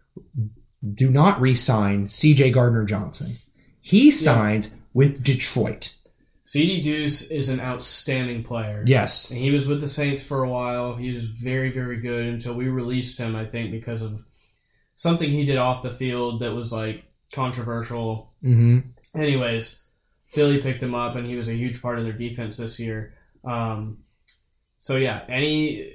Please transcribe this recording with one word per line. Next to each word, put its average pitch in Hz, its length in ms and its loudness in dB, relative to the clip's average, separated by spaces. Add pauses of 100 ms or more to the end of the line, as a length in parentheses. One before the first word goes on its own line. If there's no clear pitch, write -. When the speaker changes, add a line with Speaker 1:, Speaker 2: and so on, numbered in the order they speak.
(960)
Speaker 1:
do 131 160 4
not 139 320 6
re-sign 104 680 4
C 151 240 6
J 131 180 6
Gardner-Johnson. 113 880 0 (460)
He 247 240 8
Speaker 2:
Yeah. 294 60 10
Speaker 1:
signs 110 600 4 (200)
with 139 280 4
Detroit. 120 720 0 (500)
Speaker 2:
C 151 220 0
D 185 140 0
Deuce 147 500 -2
is 131 200 -2
an 127 100 -2
outstanding 123 840 -4
player. 107 420 -6
Speaker 1:
Yes. 120 440 4
Speaker 2:
And 120 80 -8
he 135 120 0
was 139 160 2
with 147 160 -2
the 139 60 -6
Saints 143 340 -2
for 135 200 -4
a 127 60 -2
while. 123 480 -4
He 123 160 -6
was 117 140 -8
very, 127 440 -4
very 123 300 -6
good 120 240 -4
until 120 300 -6
we 127 140 -4
released 123 500 -4
him, 113 180 -4
I 110 80 -6
think, 113 260 -6
because 113 300 -8
of 107 220 -8 (720)
something 165 340 0
he 147 160 0
did 139 140 0
off 123 240 0
the 123 100 -6
field 123 480 -4
that 117 140 -4
was, 117 180 -6
like, 110 320 -6 (300)
controversial. 117 920 -6 (180)
Speaker 1:
Mm-hmm. 120 340 6 (420)
Speaker 2:
Anyways, 123 640 -2 (420)
Philly 143 340 2
picked 131 220 -4
him 123 120 -2
up, 120 220 -4
and 120 100 -6
he 123 100 -6
was 113 120 -6
a 113 60 -6
huge 120 280 -4
part 120 160 -4
of 113 60 -4
their 110 80 -4
defense 117 440 -8
this 113 220 -10
year. 110 360 -8 (300)
Um, 110 540 -6 (800)
so, 131 180 -4
yeah, 123 320 -2
any, 151 680 -2